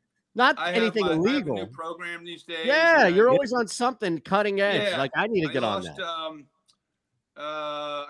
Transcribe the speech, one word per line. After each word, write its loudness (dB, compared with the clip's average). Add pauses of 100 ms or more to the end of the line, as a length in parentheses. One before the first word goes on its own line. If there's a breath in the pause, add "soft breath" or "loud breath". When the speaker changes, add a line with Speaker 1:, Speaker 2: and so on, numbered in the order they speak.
(360)
Speaker 1:
Not 4
Speaker 2:
I -4
have -2
Speaker 1:
anything 0
Speaker 2:
my, 0
I 2
have 0
a 4
Speaker 1:
illegal. -2
Speaker 2:
new -6
program -12
these -16
days, -8
Speaker 1:
Yeah, 6
Speaker 2:
and 8
I 6
Speaker 1:
you're 6
always 2
on 0
something -2
cutting 0
edge. 0
Speaker 2:
Yeah. -4
Speaker 1:
Like, -2
I 2
need 0
to -2
Speaker 2:
I -10
Speaker 1:
get 0
on 0
Speaker 2:
lost, -12
Speaker 1:
that. -8
Speaker 2:
um, -10 (920)
uh, -8